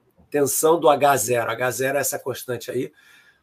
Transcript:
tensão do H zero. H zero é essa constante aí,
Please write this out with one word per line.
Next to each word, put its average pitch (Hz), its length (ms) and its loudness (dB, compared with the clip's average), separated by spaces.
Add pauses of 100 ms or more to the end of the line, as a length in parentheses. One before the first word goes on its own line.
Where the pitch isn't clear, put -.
(300)
tensão 156 500 2
do 156 80 4
H 143 280 4
zero. 120 340 -2
H 120 200 -2
zero 131 280 -2
é - 20 0
essa 135 180 -4
constante 120 520 -8
aí, 127 220 -6 (500)